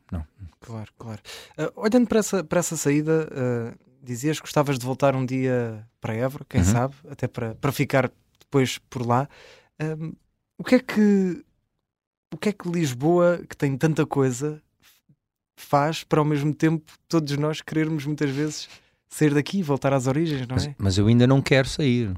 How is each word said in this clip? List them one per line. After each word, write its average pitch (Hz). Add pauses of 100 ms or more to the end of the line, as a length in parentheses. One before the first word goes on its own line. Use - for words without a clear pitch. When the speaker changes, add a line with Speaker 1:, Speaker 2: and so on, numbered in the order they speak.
Speaker 1:
não. 82 (360)
Speaker 2:
Claro, 110
claro. 110 (380)
Ah, 156
olhando 226
para 226
essa, 196
para 170
essa 165
saída, 151
ah, 120 (280)
dizias 131
que -
gostavas 143
de 120
voltar 131
um 131
dia 123 (140)
para 113
Évora, 135
quem 104
Speaker 1:
Uhum. 85
Speaker 2:
sabe, 120 (140)
até 131
para, 113
para 135
ficar 127 (300)
depois - (120)
por 123
lá. 123 (500)
Ahm, 156 (440)
o 180
que 254
é 247
que, 196 (880)
o 156
que -
é -
que 175
Lisboa, 170
que -
tem 135
tanta 156
coisa, 139 (920)
faz 147
para 156
ao 147
mesmo 151
tempo 160 (160)
todos 151
nós 151
querermos 156
muitas 151
vezes 147 (420)
sair 151
daqui 147
e 190
voltar 139
às 131
origens, 143
não 127
Speaker 1:
Mas, 135
Speaker 2:
é? 143
Speaker 1:
mas 95
eu 104
ainda 120
não 135
quero 131
sair. 120